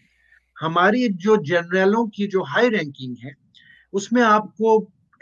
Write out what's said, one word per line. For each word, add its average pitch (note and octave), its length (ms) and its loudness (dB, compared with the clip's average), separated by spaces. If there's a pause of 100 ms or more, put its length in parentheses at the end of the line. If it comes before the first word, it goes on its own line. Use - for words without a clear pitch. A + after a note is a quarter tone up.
(600)
हमारी F#3 480 0
जो G3+ 280 2
जनरलों F#3 720 0
की G3+ 180 -6
जो F3+ 160 -2
हाई G#3 260 0
ranking C#3 560 -6
है, C#3+ 100 -16 (580)
उसमें A3+ 300 0
आपको G#3+ 720 2 (300)